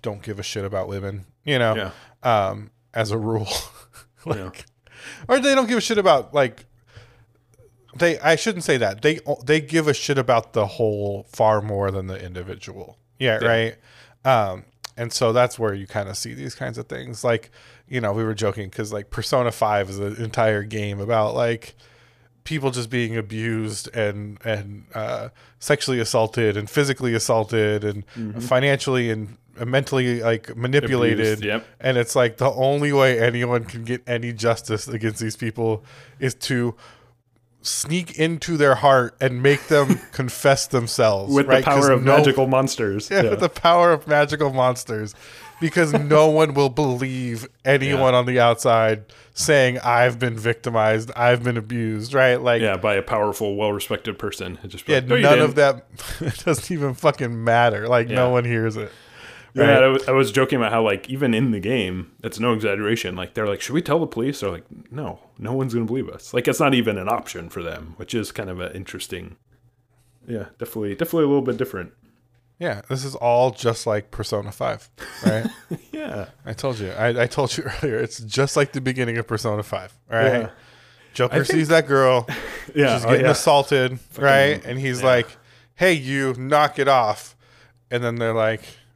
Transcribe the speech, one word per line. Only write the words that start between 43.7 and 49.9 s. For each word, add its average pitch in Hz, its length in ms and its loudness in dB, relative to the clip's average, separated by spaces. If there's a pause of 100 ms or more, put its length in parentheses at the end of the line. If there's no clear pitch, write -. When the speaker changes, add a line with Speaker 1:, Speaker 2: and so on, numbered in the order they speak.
Speaker 1:
of 147 160 0
magical 147 460 2
monsters. 120 600 -2 (460)
Because 160 320 0
no 151 380 6
Speaker 2:
<laughs> 156 120 4
Speaker 1:
one 147 120 2
will 139 160 2
believe 127 760 -2 (200)
anyone 135 480 4
Speaker 2:
Yeah. 123 60 6
Speaker 1:
on 123 80 0
the 123 120 2
outside 113 640 4 (300)
saying, 127 460 2
"I've 120 380 2